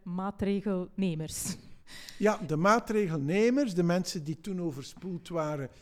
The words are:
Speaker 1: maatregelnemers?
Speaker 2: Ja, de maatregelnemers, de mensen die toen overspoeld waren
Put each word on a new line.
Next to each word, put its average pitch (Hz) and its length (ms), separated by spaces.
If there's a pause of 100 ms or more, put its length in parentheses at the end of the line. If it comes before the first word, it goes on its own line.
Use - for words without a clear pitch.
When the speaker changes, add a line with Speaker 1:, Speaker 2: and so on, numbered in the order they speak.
Speaker 1:
maatregelnemers? 190 1500 (640)
Speaker 2:
Ja, 208 200 (100)
de 151 80
maatregelnemers, 208 1200
de 175 100
mensen 175 400
die 151 180
toen 185 200
overspoeld 165 640
waren 151 420 (120)